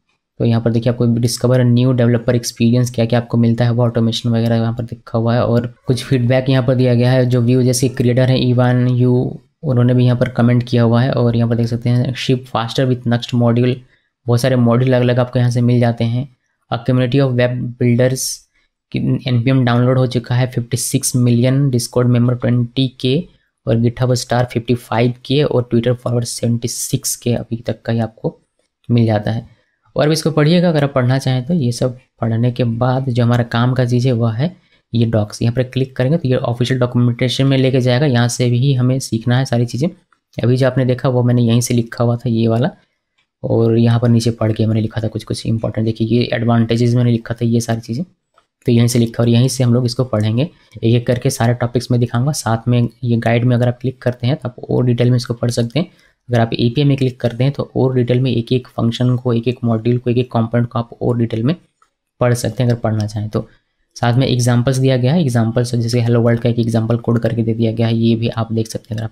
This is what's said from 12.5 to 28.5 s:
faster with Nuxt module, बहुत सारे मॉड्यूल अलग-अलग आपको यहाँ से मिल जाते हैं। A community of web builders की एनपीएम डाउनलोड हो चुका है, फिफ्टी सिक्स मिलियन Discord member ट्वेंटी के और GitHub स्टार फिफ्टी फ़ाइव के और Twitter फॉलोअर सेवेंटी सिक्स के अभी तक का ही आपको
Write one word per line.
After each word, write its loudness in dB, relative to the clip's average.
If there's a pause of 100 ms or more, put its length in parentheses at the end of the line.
faster -2
with -2
Nuxt -2
module, 2 (520)
बहुत 2
सारे 2
मॉड्यूल 2
अलग-अलग 2
आपको 0
यहाँ 2
से -2
मिल 2
जाते 0
हैं। -4 (360)
A -4 (120)
community 2
of -2
web 0 (200)
builders 2 (640)
की -4 (300)
एनपीएम 2
डाउनलोड 2
हो 2
चुका -4
है, 2
फिफ्टी -6
सिक्स -4
मिलियन 2
Discord 0
member 0
ट्वेंटी -2
के -2 (420)
और 0
GitHub 0
स्टार -2
फिफ्टी -4
फ़ाइव -2 (120)
के 0
और -2
Twitter 2
फॉलोअर -2
सेवेंटी -4
सिक्स -6
के -2
अभी -8
तक -8
का -6
ही 0
आपको -6 (500)